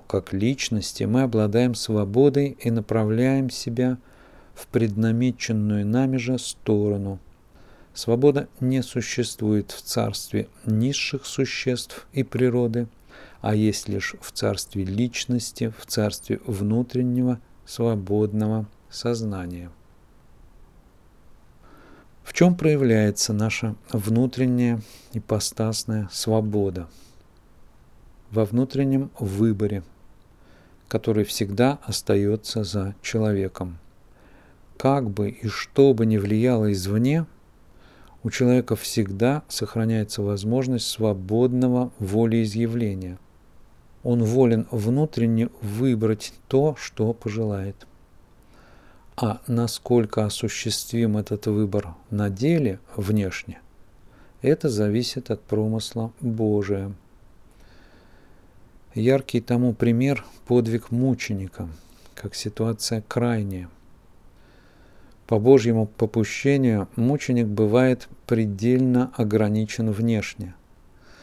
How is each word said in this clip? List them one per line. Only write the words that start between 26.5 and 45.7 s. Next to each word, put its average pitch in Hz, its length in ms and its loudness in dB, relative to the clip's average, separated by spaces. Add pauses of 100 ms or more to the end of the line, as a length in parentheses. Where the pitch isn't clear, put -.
Во 107 140 2
внутреннем 135 760 0
выборе, 101 640 0 (1040)
который 107 360 0
всегда 117 600 0
остается 104 800 0
за 98 360 -4
человеком. 98 800 -2 (960)
Как 135 320 2
бы 101 220 -2
и - 180 -8
что 139 460 4
бы 113 100 2
ни 110 140 4
влияло 107 540 2
извне, 117 540 0 (1000)
у 107 60 -2
человека 123 440 2
всегда 110 720 -2
сохраняется 110 760 -2
возможность 113 640 0
свободного 120 1120 0
волеизъявления. 110 1200 0 (840)
Он 120 220 2
волен 117 480 4
внутренне 117 760 0 (140)
выбрать 110 680 0 (160)